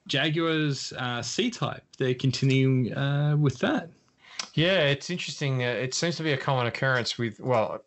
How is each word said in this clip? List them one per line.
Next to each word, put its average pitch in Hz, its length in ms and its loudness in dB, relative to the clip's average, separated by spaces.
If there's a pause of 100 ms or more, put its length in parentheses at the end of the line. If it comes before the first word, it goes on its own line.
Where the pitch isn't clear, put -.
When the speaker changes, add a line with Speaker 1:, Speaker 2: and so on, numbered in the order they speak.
Speaker 1:
Jaguar's, 156 920 0
uh, 123 240 -4
C-Type, - 640 -4 (140)
they're 127 160 0
continuing, 131 800 2
uh, 143 440 0
with 143 220 2
that. 269 300 0 (640)
Speaker 2:
Yeah, 170 320 4
it's 139 240 0
interesting. 143 540 -2
Uh, 123 40 0
it 123 260 -2
seems 170 220 0
to 156 80 -6
be 160 80 2
a 135 60 2
common 131 300 0
occurrence 127 500 0
with, 117 240 -4
well, 110 460 0